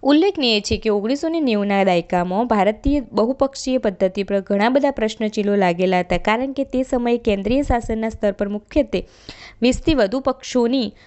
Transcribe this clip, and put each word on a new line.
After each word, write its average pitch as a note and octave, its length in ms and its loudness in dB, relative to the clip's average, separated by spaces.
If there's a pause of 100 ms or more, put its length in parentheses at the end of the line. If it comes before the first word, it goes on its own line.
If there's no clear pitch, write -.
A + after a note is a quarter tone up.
ઉલ્લેખનીય C#4+ 580 2
છે G#3 160 -2
કે G#3+ 120 -4
ઓગણીસો A3+ 400 0
ને E4 100 -2
નેવુંના G3+ 440 2
દાયકામાં F3+ 640 0
ભારતીય A3 540 0 (100)
બહુપક્ષીય C4 680 -2
પદ્ધતિ G3 460 -2
પર G3 160 -2
ઘણા G3+ 300 0
બધા C4+ 220 2
પ્રશ્નચિહ્નો G#3+ 640 -2
લાગેલા F#3 440 2
હતા, F3+ 180 -2
કારણ A#3+ 360 -2
કે C4+ 100 -2
તે C4 200 -2
સમયે A#3+ 340 0
કેન્દ્રીય G3+ 440 0
શાસનના A3+ 480 -2
સ્તર G#3 220 -2
પર G3+ 180 -4
મુખ્યત્વે G#3 580 -2 (540)
વીસથી B3+ 320 2
વધુ A#3 260 2
પક્ષોની B3+ 760 -2 (140)